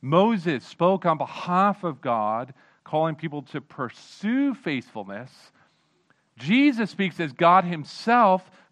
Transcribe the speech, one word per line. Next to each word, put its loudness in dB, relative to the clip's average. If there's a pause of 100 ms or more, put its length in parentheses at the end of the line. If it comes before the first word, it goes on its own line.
Moses 2
spoke 0
on 2
behalf -2
of -8
God, -4 (320)
calling -2
people -10
to -12
pursue -4
faithfulness. -8 (1080)
Jesus 0
speaks -4
as -6
God 6
himself, 0 (220)